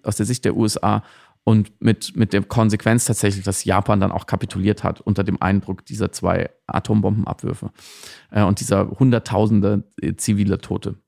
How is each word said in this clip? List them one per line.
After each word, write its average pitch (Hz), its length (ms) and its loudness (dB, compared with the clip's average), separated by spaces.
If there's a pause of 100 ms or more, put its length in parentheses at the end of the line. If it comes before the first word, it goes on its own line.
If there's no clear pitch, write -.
aus 107 120 -4
der 107 100 0
Sicht 123 200 -4
der - 100 0
U 113 80 0
S 107 180 -2
A 104 220 0 (400)
und 107 380 2
mit, - 340 0
mit 107 160 0
der 98 120 0
Konsequenz 110 600 2
tatsächlich, 101 380 0
dass 98 220 -4
Japan 101 340 2
dann 95 120 0
auch - 160 -6
kapituliert 101 560 -2
hat 87 180 -4
unter 101 220 0
dem 92 180 -2
Eindruck 95 440 0
dieser 104 260 -4
zwei 90 400 -2 (160)
Atombombenabwürfe, - 1040 -2 (580)
äh, 104 140 2
und 101 180 2
dieser 98 300 0
Hunderttausende, 107 920 2 (160)
äh, - 160 -4
ziviler 98 440 0
Tote. - 360 -8 (120)